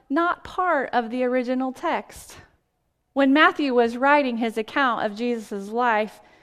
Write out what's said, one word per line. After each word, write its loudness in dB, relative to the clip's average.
not -2
part -2
of -2
the -4
original -2
text. -8
When 4
Matthew 4
was 2
writing 2
his -2
account -2
of -4
Jesus' -6
life, -2